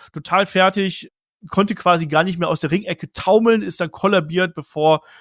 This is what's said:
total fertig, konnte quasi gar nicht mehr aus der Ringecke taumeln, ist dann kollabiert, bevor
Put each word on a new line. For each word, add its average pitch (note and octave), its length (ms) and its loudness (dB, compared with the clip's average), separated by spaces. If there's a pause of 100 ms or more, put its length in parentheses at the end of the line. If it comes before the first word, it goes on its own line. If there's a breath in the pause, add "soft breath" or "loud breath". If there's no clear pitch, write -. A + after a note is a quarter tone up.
(120 loud breath)
total F#3 340 0
fertig, F#3+ 640 0 (360)
konnte G3+ 260 0
quasi E3+ 320 0
gar D#3 160 2
nicht F3+ 160 -2
mehr E3+ 100 -2
aus D#3+ 120 -2
der D3+ 100 -4
Ringecke F3+ 420 -4
taumeln, A3+ 480 2
ist F#3+ 200 -8
dann E3 100 -4
kollabiert, F3+ 640 0
bevor D#3 460 0 (200 loud breath)